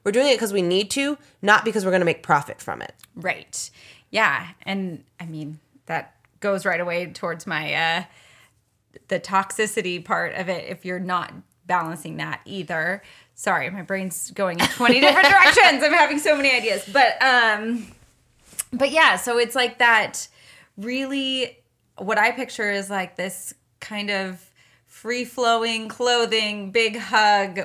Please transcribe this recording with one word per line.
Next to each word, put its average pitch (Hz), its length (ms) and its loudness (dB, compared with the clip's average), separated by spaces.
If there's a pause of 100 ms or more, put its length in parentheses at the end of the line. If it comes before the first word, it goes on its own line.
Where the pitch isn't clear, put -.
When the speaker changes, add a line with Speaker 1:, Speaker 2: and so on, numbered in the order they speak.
Speaker 1:
we're 202 100 -2
doing 254 160 4
it 247 100 4
'cause 214 140 -4
we 196 100 0
need 185 300 0
to, 277 260 -2 (240)
not 208 220 4
because 214 200 -2
we're 190 80 0
gonna 180 140 2
make 165 160 -2
profit - 400 0
from 62 180 -8
it. 50 140 -16 (200)
Speaker 2:
Right. - 540 -10 (420)
Yeah. 175 380 0 (140)
And, 190 420 -6 (160)
I 175 60 -12
mean, 156 320 -12 (280)
that 160 280 -8 (260)
goes 196 240 -2
right 175 160 -2
away 175 260 -4
towards 165 400 -8
my, 151 280 -4
uh, 165 300 0 (1040)
the 180 120 -2
toxicity 190 840 -4
part 170 320 -4
of 180 140 -8
it 180 220 -6
if 185 160 -14
you're 180 120 -6
not 180 360 -6 (320)
balancing 160 500 -4
that 156 300 -8
either. 180 560 -6 (320)
Sorry, 160 340 -2
my 190 140 -10
brain's 190 480 -6
going 180 300 -2
in 226 80 2
twenty 247 320 4
different 285 280 6
Speaker 1:
<laughs> - 0 -
Speaker 2:
directions. 370 540 6
I'm 302 100 4
having 302 260 4
so 302 180 2
many 277 140 2
ideas. 220 400 0
But, 247 320 4
um, 226 680 2 (840)
but 277 180 0
yeah, 277 260 4
so 233 220 -2
it's 240 160 0
like 247 240 -2
that 226 500 2 (500)
really, 262 800 -4 (380)
what 208 220 -4
I 220 140 4
picture 233 380 -6
is, 196 200 -4
like, 185 260 -6
this 190 360 -10 (280)
kind 208 300 -8
of 190 400 -6 (360)
free-flowing 233 1000 -2
clothing, 220 840 0
big 226 280 2
hug 202 640 2